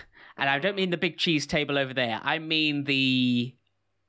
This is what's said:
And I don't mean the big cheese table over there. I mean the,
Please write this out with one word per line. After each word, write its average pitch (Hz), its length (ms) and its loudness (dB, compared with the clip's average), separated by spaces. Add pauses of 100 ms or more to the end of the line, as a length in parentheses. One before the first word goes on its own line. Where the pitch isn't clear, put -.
(360)
And 139 120 -2
I 139 100 2
don't 196 180 -2
mean 190 140 0
the 175 60 0
big 160 220 -2
cheese 151 280 2
table 143 320 0
over 135 160 -2
there. 117 280 -2
I 151 160 -2
mean 156 460 0
the, 127 680 2 (540)